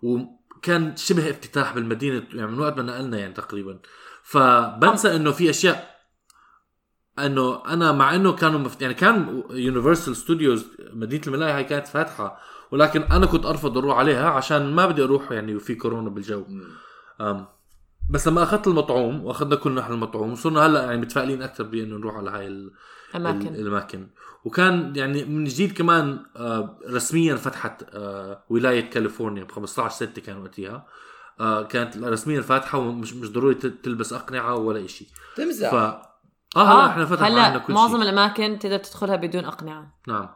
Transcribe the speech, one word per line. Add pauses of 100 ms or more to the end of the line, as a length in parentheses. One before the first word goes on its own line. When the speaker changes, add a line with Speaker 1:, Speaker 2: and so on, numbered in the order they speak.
Speaker 1:
وكان
شبه
افتتاح
بالمدينة، (120)
يعني،
من
وقت
ما
نقلنا،
يعني،
تقريبا. (440)
فبنسى
Speaker 2:
آه.
Speaker 1:
إنه
في
أشياء، (1200)
إنه
أنا
مع
إنه
كانوا
مفت-،
يعني،
كان
يونيفرسال
ستوديوز (260)
مدينة
الملاهي
هاي
كانت
فاتحة، (320)
ولكن
أنا
كنت
أرفض
أروح
عليها
عشان
ما
بدي
أروح،
يعني،
وفي
كورونا
بالجو.
Speaker 3:
مم. (560)
Speaker 1:
أم، (640)
بس
لما
أخذت
المطعوم
وأخذنا
كلنا
نحن
المطعوم،
وصرنا
هلأ،
يعني،
متفائلين
أكثر
بإنه
نروح
على
هاي
ال-، (460)
Speaker 2:
أماكن.
Speaker 1:
ال-،
الأماكن. (380)
وكان
يعني
من
جديد
كمان، (180)
آه، (120)
رسميا
فتحت، (120)
آه،
ولاية
كاليفورنيا
بخمستاش
ستة
كان
وقتها. (540)
آه،
كانت
رسميا
فاتحة
ومش،
مش
ضروري
ت-،
تلبس
أقنعة
ولا
إشي. (300)
Speaker 3:
تمزح.
Speaker 1:
ف-،
آه، (560)
هلا
Speaker 2:
آه،
Speaker 1:
إحنا
فتحوا
Speaker 2:
هلا
Speaker 1:
عنا
كل
Speaker 2:
معظم
Speaker 1:
شي.
Speaker 2:
الأماكن
تقدر
تدخلها
بدون
أقنعة. (140)
Speaker 1:
نعم.